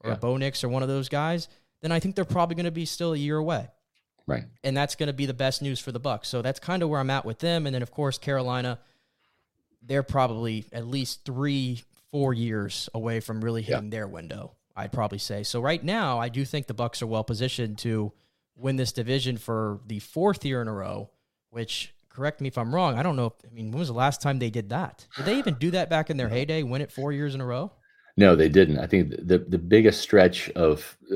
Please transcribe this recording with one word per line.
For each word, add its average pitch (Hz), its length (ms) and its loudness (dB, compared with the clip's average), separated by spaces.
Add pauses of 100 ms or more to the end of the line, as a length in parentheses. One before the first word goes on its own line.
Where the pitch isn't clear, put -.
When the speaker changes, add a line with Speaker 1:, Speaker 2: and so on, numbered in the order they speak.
Speaker 1:
or 113 100 -4
a 117 40 0
Speaker 2:
Yeah. 107 40 -6
Speaker 1:
Bo 120 200 0
Nix 135 260 -4
or 127 60 0
one 131 120 0
of 131 60 -2
those 135 200 -2
guys, 160 400 -2 (340)
then 160 100 0
I 165 80 2
think 190 160 -2
they're 190 80 0
probably 170 320 0
gonna 170 160 -2
be 165 120 -6
still 170 280 -4
a 156 40 -2
year 147 200 0
away. 156 320 -2 (580)
Speaker 2:
Right. 120 180 -2 (200)
Speaker 1:
And 135 120 -2
that's 143 200 0
gonna 147 160 -2
be 139 140 -2
the 131 80 -2
best 131 280 -2
news 135 160 -4
for - 140 -10
the 117 80 -6
Bucs. 127 260 -4
So 123 160 -4
that's 131 180 -2
kinda 175 280 -2
where 151 120 0
I'm 131 100 0
at 135 140 -2
with - 140 -6
them. 165 280 0
And 135 80 -2
then, 123 80 -2
of 120 100 -8
course, 139 260 -2
Carolina, 123 640 -2 (1000)
they're 135 200 0
probably 117 680 0
at 117 140 -8
least 127 380 -6
three, 131 580 -2 (280)
four 139 240 0
years 110 600 -4
away 113 260 -4
from 110 240 -8
really 113 180 -2
Speaker 2:
Yeah. 107 140 -2
Speaker 1:
hitting 104 140 -6
their 107 180 -8
window, 98 440 -12 (240)
I'd 101 160 -8
probably 101 260 -2
say. 104 240 -6
So 117 180 -4
right 156 220 0
now, 160 360 -2
I 117 100 -2
do 127 160 -4
think 139 220 -6
the 110 80 -6
Bucs 120 280 -4
are 117 40 -4
well 110 180 0
positioned 113 540 -4
to 110 340 -2 (440)
win 135 200 -2
this 127 160 -2
division 123 440 -2
for 110 500 -4
the 104 140 -8
fourth 190 440 0
year 135 160 -2
in 113 80 -4
a 110 40 -4
row, 98 380 -8 (400)
which, - 440 -8 (140)
correct 143 320 -6
me 135 80 -4
if 127 100 -6
I'm 120 160 -2
wrong, 160 240 2
I 139 60 2
don't 175 100 0
know 123 120 0
if, 110 60 -4 (160)
I 117 60 -20
mean, 113 160 -8
when 120 80 -4
was 131 100 -2
the 120 60 -4
last 131 260 2
time 135 200 0
they 120 100 -2
did 107 200 -4
that? - 360 -6 (100)
Did 139 100 -4
they 226 120 2
even 233 160 0
do 151 160 0
that 175 180 0
back 156 220 0
in 156 60 -2
their 123 120 0
Speaker 2:
No. 107 60 -2
Speaker 1:
heyday, 147 300 0
win 127 180 -2
it - 80 -8
four 139 220 -4
years 143 240 -4
in 135 40 -6
a 127 60 -6
row? 131 240 -4 (460)
Speaker 2:
No, 95 180 12
they 80 140 8
didn't. 76 300 8
I 71 100 -2
think 85 220 4
the, 87 280 4
the 87 200 0
biggest 104 420 8
stretch 92 500 6
of, 80 480 2 (180)